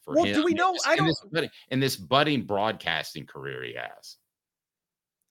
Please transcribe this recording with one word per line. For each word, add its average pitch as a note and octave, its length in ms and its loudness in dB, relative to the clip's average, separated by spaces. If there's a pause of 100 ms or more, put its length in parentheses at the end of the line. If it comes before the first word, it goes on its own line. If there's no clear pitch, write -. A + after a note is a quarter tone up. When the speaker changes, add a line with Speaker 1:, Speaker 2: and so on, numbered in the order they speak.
Speaker 1:
for - 100 -8
Speaker 2:
Well, D4+ 80 6
Speaker 1:
him G3+ 140 2
Speaker 2:
do D4+ 80 2
we F4 80 2
Speaker 1:
in D#4 40 0
Speaker 2:
know? F#4 160 2
Speaker 1:
this, - 140 -4
Speaker 2:
I D4 80 4
Speaker 1:
in - 100 2
this D#3+ 160 2
Speaker 2:
don't G3+ 120 -16
Speaker 1:
budding, D3+ 180 -2 (200)
in C3 100 0
this C3+ 160 0
budding C3+ 480 2
broadcasting F2 840 -2
career C2+ 380 -10
he A#1+ 100 -10
has? A#1+ 440 -14 (1120)